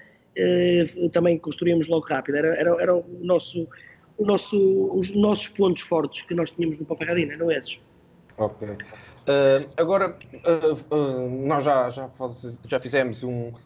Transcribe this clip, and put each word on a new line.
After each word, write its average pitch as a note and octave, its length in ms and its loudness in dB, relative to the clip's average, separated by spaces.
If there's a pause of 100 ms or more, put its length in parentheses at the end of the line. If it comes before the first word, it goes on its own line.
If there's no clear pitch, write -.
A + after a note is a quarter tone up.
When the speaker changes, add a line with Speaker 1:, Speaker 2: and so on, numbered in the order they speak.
(340)
Speaker 1:
eh, F3 500 4 (280)
também E3+ 260 4
construíamos E3 500 0
logo D#3+ 180 0
rápido. C#3 300 -2
Era, D#3+ 200 2
era, E3+ 260 2
era F3+ 120 4
o F3 100 0 (160)
nosso, F3 480 -2 (480)
o G#3 80 -2
nosso, G3 680 2
os F#3+ 200 -2
nossos G#3 340 2
pontos F#3 340 0
fortes D#3 400 -2
que - 120 -8
nós E3 160 -2
tínhamos D#3+ 280 -4
no D#3 80 -10
Ponferradina, D#3+ 480 -2
eram E3 160 -2
esses. C#3 280 -4 (600)
Speaker 2:
Ok. G#2+ 300 -4 (580)
Eh, C#3 400 4 (100)
agora, F3 400 0 (160)
eh, C3 100 -18
eh, C#3 1040 0
nós C#3+ 180 0
já, C3 260 2
já C3 180 -10
faz-, A#2+ 580 -12
já B2+ 140 -2
fizemos B2+ 420 -2
um, A#2+ 300 -6 (120)